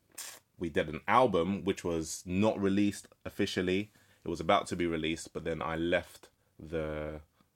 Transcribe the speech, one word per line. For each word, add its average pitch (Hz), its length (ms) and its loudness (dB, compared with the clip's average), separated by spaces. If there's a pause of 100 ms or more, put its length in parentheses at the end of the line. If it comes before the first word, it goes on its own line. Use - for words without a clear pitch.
(580)
we 87 100 -4
did 82 200 0
an 76 180 -8
album 98 580 4
which 95 200 -2
was 82 420 -2
not 98 340 2
released 101 460 2 (180)
officially. 95 640 -2 (340)
It - 40 -6
was 85 120 -4
about 92 280 2
to 92 80 -4
be 87 100 0
released, 82 460 -4
but 78 120 -10
then 80 180 -4
I 82 140 -4
left 87 520 -2 (300)
the, 78 640 -6 (360)